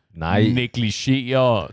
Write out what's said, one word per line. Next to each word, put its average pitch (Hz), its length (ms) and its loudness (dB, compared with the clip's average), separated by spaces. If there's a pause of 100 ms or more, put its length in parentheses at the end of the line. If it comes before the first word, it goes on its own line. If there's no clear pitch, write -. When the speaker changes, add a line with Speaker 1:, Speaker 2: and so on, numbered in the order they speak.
(140)
Speaker 1:
Nej. 85 280 0 (120)
Speaker 2:
negligerer 123 1200 0